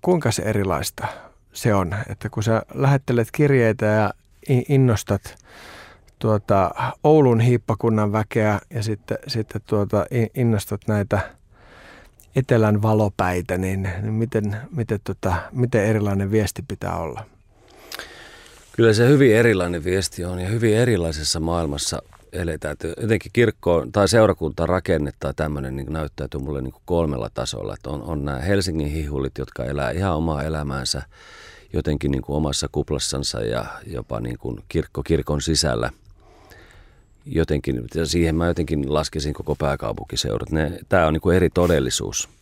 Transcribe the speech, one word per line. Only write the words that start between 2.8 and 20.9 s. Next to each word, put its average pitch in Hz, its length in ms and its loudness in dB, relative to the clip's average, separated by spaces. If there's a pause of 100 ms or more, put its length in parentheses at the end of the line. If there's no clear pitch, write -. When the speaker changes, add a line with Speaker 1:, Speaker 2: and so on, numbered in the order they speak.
Speaker 1:
kirjeitä 123 540 2
ja 107 280 2 (360)
i-, 123 200 2
innostat 123 680 2 (840)
tuota, 101 520 2 (320)
Oulun 143 360 6
hiippakunnan 113 720 2
väkeä 107 480 0 (100)
ja 110 140 -4
sitten, 107 340 -6 (100)
sitten 110 380 -6
tuota, 101 460 0
i-, 113 200 0 (100)
innostat 107 460 0
näitä 104 320 0 (1160)
etelän 110 460 4
valopäitä, 98 760 0
niin, 95 260 -2 (180)
niin 107 120 -4
miten, 110 440 -2 (180)
miten, 110 280 -2
tota, 92 320 -2 (160)
miten 123 340 2
erilainen 101 460 0
viesti 104 360 0
pitää 90 300 -6
olla? 82 280 -8 (1500)
Speaker 2:
Kyllä 113 180 6
se 117 140 4
hyvin 135 280 8
erilainen 90 480 2
viesti 90 420 -2
on 90 140 -6
ja 90 80 -4
hyvin 110 300 2
erilaisessa 85 640 0